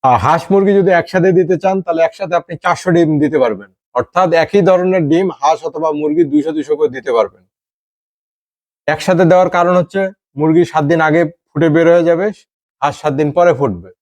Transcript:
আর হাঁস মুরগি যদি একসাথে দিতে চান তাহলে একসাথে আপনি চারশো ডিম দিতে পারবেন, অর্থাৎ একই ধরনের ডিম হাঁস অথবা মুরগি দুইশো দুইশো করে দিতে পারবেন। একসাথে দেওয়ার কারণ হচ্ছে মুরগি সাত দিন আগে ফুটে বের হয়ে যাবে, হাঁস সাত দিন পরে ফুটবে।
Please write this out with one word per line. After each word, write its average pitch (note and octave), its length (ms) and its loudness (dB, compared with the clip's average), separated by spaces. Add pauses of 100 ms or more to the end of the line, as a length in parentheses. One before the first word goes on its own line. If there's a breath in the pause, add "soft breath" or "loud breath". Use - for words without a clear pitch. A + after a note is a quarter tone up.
আর B2+ 140 4
হাঁস D#3 320 0
মুরগি G3 240 2
যদি G3 180 2
একসাথে F3 400 0
দিতে F3 260 0
চান F#3+ 240 -2
তাহলে E3 200 -4
একসাথে E3+ 320 -4
আপনি E3+ 220 -4
চারশো F3 340 -4
ডিম E3 280 2
দিতে D3 200 -2
পারবেন, G2+ 320 -2 (240)
অর্থাৎ F3+ 400 -2
একই E3 280 2
ধরনের F#3 460 2
ডিম F3 240 0
হাঁস D#3 320 -2
অথবা D#3+ 280 -6
মুরগি D3+ 320 -2
দুইশো D3 280 -2
দুইশো D3+ 240 -4
করে D3 200 -2
দিতে B2+ 160 -10
পারবেন। G2+ 300 -2 (1500)
একসাথে E3 360 0
দেওয়ার F3+ 260 4
কারণ F3 260 0
হচ্ছে F3+ 240 -2 (360)
মুরগি D#3+ 280 2
সাত D#3 200 -2
দিন D#3+ 160 0
আগে D#3+ 220 2 (240)
ফুটে E3 240 -2
বের D#3+ 180 2
হয়ে E3+ 200 4
যাবে, E3+ 180 0 (560)
হাঁস C#3+ 160 -2
সাত D3+ 160 -4
দিন D3 180 0
পরে F3 220 2
ফুটবে। F#2+ 360 -4 (120)